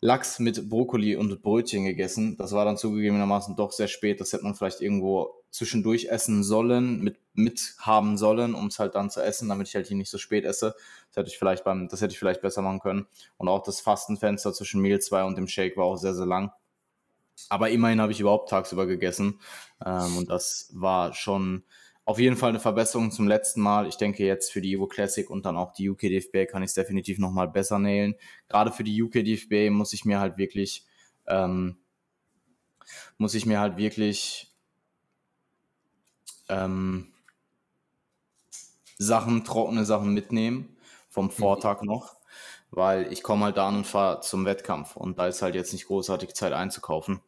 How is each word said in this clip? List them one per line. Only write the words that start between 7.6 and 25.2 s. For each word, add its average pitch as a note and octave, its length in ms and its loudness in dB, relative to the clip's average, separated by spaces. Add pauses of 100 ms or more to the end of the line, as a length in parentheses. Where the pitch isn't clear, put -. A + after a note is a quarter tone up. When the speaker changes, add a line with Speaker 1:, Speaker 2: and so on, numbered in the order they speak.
Speaker 1:
haben G#2 400 4
sollen, A2 360 4
um's G2+ 260 -6
halt G#2 140 -2
dann G2+ 160 0
zu - 100 -6
essen, G#2+ 280 -2
damit G2 200 -4
ich - 80 -14
halt G2 100 -4
hier G2+ 100 -4
nicht G2 140 -4
so G2+ 80 -8
spät G#2 260 0
esse. - 300 -2 (340)
Das - 140 -8
hätte F2 80 -4
ich - 80 -14
vielleicht F#2 260 2
beim, F#2+ 240 0
das F#2+ 120 -6
hätte G2+ 120 0
ich - 60 -14
vielleicht F#2 240 0
besser G2 200 -2
machen F#2+ 180 -2
können. G2 260 -2 (320)
Und F#2 100 -2
auch F#2+ 140 2
das - 180 -8
Fastenfenster G#2 720 0
zwischen - 280 -4
Meal G2 200 4
zwei F#2+ 240 0
und F#2+ 140 -4
dem F#2 100 -4
Shake F#2 280 -2
war F#2 100 2
auch F#2 100 0
sehr, F#2 180 -2
sehr F2+ 120 -2
lang. F#2 240 0 (960)
Aber A2 220 2
immerhin A2+ 300 4
hab G#2+ 100 2
ich G#2 100 -4
überhaupt G2+ 300 4
tagsüber F#2+ 360 0
gegessen. G2+ 540 -2 (440)
Ähm, F2+ 340 -2
und F2 120 -4
das - 440 -4
war F2+ 400 0
schon F#2+ 500 -2 (420)
auf A2 120 0
jeden B2 180 6
Fall B2 120 2
eine A2+ 120 0
Verbesserung A2+ 500 2
zum G#2 180 2
letzten G#2+ 320 2
Mal. G#2 260 4
Ich - 120 -8
denke, G#2 260 0
jetzt F#2+ 260 0
für G2 120 -6
die F#2+ 100 -2
Evo G2 140 -2
Classic G2+ 420 -2